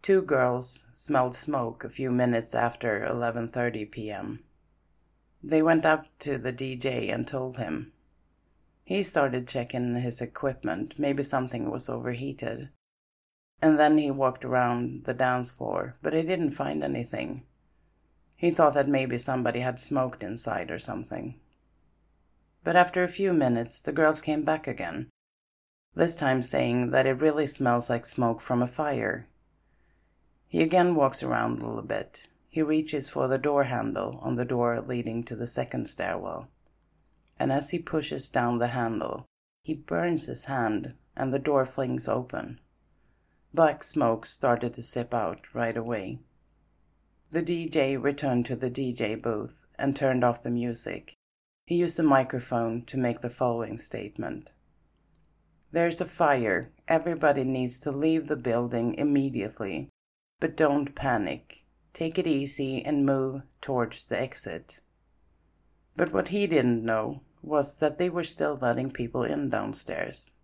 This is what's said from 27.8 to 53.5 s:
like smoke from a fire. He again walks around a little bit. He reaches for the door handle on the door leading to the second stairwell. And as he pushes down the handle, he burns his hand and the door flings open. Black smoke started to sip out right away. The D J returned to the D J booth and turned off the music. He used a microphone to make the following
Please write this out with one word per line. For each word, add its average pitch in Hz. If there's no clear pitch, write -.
like 117
smoke 117
from 123
a 123
fire. 123
He 165
again 175
walks 139
around 117
a 117
little 110
bit. -
He 160
reaches 156
for 131
the 131
door 139
handle 110
on 127
the 123
door 120
leading 117
to 120
the 117
second 123
stairwell. 90
And 135
as 143
he 170
pushes 147
down 120
the 117
handle, 117
he 160
burns 170
his 123
hand 120
and 131
the 139
door 139
flings 127
open. 120
Black 160
smoke 117
started 120
to -
sip 120
out 104
right 117
away. 113
The 165
D 170
J 139
returned 131
to 123
the 127
D 127
J 113
booth 110
and 139
turned 131
off 120
the 123
music. 120
He 175
used 175
a 170
microphone 123
to 131
make 120
the 120
following 117